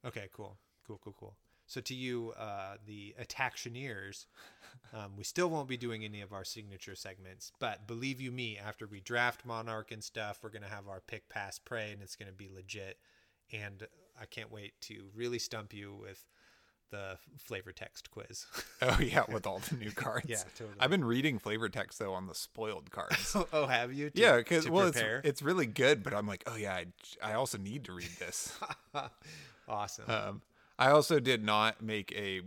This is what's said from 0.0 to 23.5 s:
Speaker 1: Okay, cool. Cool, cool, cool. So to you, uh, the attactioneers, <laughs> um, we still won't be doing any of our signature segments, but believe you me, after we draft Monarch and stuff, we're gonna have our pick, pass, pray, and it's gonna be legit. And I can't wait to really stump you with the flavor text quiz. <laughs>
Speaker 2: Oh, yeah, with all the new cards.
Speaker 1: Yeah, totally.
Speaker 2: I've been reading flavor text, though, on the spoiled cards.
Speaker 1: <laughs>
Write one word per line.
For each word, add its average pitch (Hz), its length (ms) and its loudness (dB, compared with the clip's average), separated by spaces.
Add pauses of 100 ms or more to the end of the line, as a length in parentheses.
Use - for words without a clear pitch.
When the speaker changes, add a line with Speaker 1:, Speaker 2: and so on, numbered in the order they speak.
Speaker 1:
Okay, 110 280 -8
cool. 98 240 -14 (280)
Cool, 104 180 -14
cool, 104 160 -14
cool. 104 160 -18 (300)
So - 160 -10
to 131 140 -6
you, 123 420 -4
uh, 101 380 -6 (100)
the 104 340 -14
attactioneers, 120 1040 -6 (340)
<laughs> - 340 -20
um, 101 240 -10
we 98 60 -10
still 180 260 2
won't 147 180 -2
be 127 100 -4
doing 113 280 -6
any 104 160 -10
of 101 100 -12
our 98 120 -8
signature 98 520 -12
segments, 95 640 -14
but 104 280 -4
believe 127 340 -4
you 127 100 -6
me, 117 280 -4
after 107 260 -8
we 104 140 -14
draft 120 460 0
Monarch 113 460 -6
and 107 120 -10
stuff, 104 400 -6
we're 110 60 -10
gonna 104 200 -12
have 101 180 -10
our 95 120 -10
pick, - 280 -12
pass, 98 300 -8
pray, 107 340 -6
and 101 120 -12
it's - 120 -14
gonna 98 160 -12
be 98 220 -16
legit. 95 460 -12 (540)
And 104 320 -10 (340)
I 107 60 -14
can't 110 240 -10
wait 104 340 -14
to 98 300 -14
really 120 240 -2
stump 107 360 -6
you 101 200 -10
with 101 320 -14 (640)
the 98 280 -8 (200)
flavor 95 360 -8
text - 360 -12
quiz. - 420 -12
<laughs> - 40 -14 (280)
Speaker 2:
Oh, 127 160 6
yeah, 135 300 6
with 107 160 -2
all 98 140 -2
the 131 160 -2
new 107 160 -6
cards. 120 380 -2
Speaker 1:
Yeah, 113 80 -2 (180)
totally. 104 240 -10
Speaker 2:
I've 131 100 6
been 180 160 6
reading 127 320 4
flavor 110 320 0
text, - 300 -4
though, 98 140 0
on 92 140 -4
the 82 60 -10
spoiled 104 580 -6
cards. - 440 0 (100)
Speaker 1:
<laughs> - 80 -8